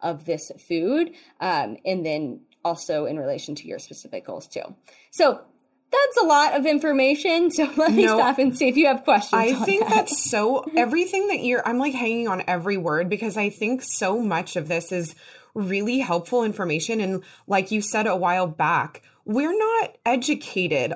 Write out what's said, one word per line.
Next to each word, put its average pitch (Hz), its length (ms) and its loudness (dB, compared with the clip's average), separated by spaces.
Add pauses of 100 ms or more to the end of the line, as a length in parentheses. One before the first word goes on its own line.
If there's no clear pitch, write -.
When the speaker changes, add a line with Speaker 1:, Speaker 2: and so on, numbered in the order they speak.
Speaker 1:
of 156 240 -6
this 160 260 -6 (180)
food, 240 440 0 (280)
um, 143 440 -2
and 185 200 -2
then 151 360 -6 (240)
also 165 420 -2
in 151 120 -6
relation 139 360 -6
to - 140 -16
your 98 100 -10
specific - 480 -14
goals 87 220 -12
too. - 260 -12 (380)
So 277 280 2 (520)
that's 523 280 2
a 392 60 4
lot 302 320 6
of 277 80 0
information. 302 840 2
So 294 200 0
<laughs> - 40 -8
let 311 160 4
me 226 120 6
Speaker 2:
No, 220 140 4
Speaker 1:
stop 247 200 4
and 262 200 2
see 269 100 2
if 247 80 0
you 294 120 6
have 262 160 0
questions 226 360 4
Speaker 2:
I 226 140 4
Speaker 1:
on 208 100 -2
Speaker 2:
think 392 200 2
Speaker 1:
that. - 100 0
Speaker 2:
that's - 340 2
so, 233 360 0 (120)
everything 359 520 2
that 349 160 -2
you're, 247 220 0
I'm, 240 120 0
like, 269 160 0
hanging 233 320 -2
on 185 220 -2
every 180 280 -2
word 170 320 0
because 208 280 -4
I 208 120 0
think 226 340 -4
so 208 380 -2
much 180 360 -2
of 156 100 -4
this 165 240 -4
is 170 240 -4 (400)
really 208 460 -2
helpful 180 420 0
information. 202 580 -2
And 190 220 -2 (240)
like 190 240 0
you 214 100 0
said 214 260 -2
a 190 100 0
while 180 320 0
back, 156 540 -2 (220)
we're 294 320 0
not 440 400 0 (100)
educated 185 880 -2